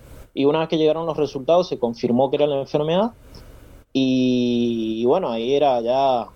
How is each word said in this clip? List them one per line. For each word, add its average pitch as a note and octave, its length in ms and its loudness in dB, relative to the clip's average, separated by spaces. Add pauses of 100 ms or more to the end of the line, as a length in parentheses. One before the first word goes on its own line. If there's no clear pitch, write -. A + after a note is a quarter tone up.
(360)
Y C3+ 100 0
una D3+ 140 2
vez D#3+ 100 -4
que E3+ 80 -2
llegaron D#3 300 0
los D#3 100 -6
resultados, D3+ 500 0
se C#3+ 120 -8
confirmó A#2+ 500 0
que C#3 60 -4
era C#3+ 100 2
la C#3+ 140 0
enfermedad. D#3+ 540 0 (800)
Y, A#2+ 1080 0
y A#2+ 40 0
bueno, C3+ 260 2
ahí A#2 240 -2
era C#3 260 2
ya, B2 540 0